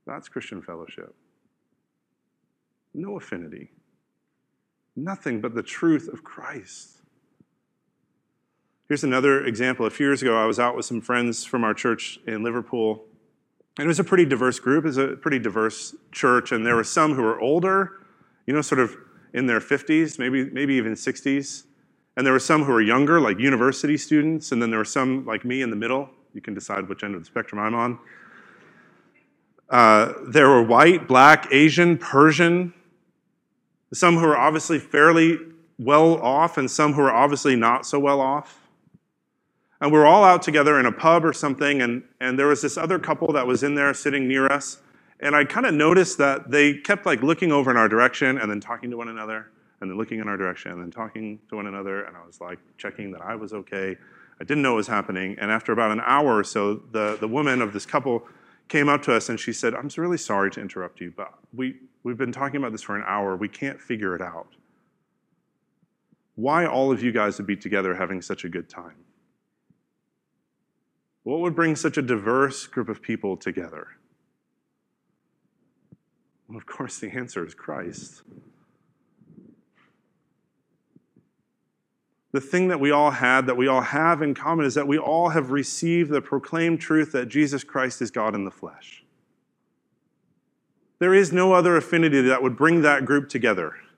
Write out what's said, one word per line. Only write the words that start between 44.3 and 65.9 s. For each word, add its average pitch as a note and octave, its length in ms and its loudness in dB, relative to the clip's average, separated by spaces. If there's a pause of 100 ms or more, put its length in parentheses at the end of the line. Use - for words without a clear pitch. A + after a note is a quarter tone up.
us. C#3 320 -2 (420)
And D3 140 -2
I D3 100 6
kinda A3 280 -2
noticed E3+ 460 4
that C#3 320 0
they D3 240 4
kept, G3+ 300 -4
like, F3+ 180 0
looking D#3+ 280 0
over C#3 200 2
in A#2+ 60 2
our A2+ 120 4
direction B2+ 500 2
and A2 120 -4
then G#2 100 -6
talking A#2+ 300 -12
to A#2+ 60 -10
one A#2 120 -12
another, A2 420 -12 (300)
and F#2+ 100 -10
then F#2 80 -8
looking A2 220 -8
in G#2+ 80 -8
our G2+ 80 -4
direction F#2 340 -8
and F2 100 -14
then F2 100 -14
talking A2 580 -14
to A2 80 -12
one G#2 100 -10
another. G2 380 -10
And F2 120 -20
I E2+ 80 -20
was, F2 160 -20
like, F2 200 -16 (180)
checking G2+ 340 -14
that E2+ 100 -16
I G2+ 120 -10
was G#2+ 180 -14
okay. F#2+ 440 -10 (440)
I - 40 -12
didn't D3 180 -2
know C3 100 2
what A#2 40 0
was G#2+ 100 -2
happening. G2 540 -4
And G#2 100 -4
after A2+ 220 -2
about A2 180 0
an G#2+ 160 -2
hour C3 320 2
or G2+ 60 0
so, G#2 320 -4 (160)
the, G#2+ 280 -4
the A2 80 -6
woman C3 320 -2
of G#2+ 120 -4
this G2+ 140 -10
couple B2+ 420 -4 (400)
came D3 200 0
up C#3+ 140 2
to C#3 100 0
us A2+ 160 0
and A#2 100 -6
she - 140 -8
said, A2+ 220 -4
"I'm C3+ 240 -10
really F3 180 -4
sorry G2 360 -2
to - 80 -14
interrupt F#2+ 400 -14
you, F2 140 -14
but - 200 -14 (180)
we, C3 240 -8 (280)
we've B2 120 -6
been A#2+ 160 -6
talking C#3 240 -8
about C3 160 -6
this G#2+ 80 -12
for G2+ 160 -8
an G#2 100 -8
hour. G2 300 -4
We G2+ 120 -6
can't C#3 300 -10
figure G#2 360 -8
it F2 80 -10
out. E2+ 320 -14 (1800)